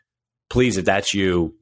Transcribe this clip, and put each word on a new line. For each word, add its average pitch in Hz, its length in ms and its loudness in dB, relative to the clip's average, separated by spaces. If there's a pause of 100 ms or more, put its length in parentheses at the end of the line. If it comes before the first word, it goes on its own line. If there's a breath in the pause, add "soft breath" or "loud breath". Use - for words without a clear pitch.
(500)
Please, 120 280 0
if 87 80 -2
that's 98 280 0
you, 90 480 0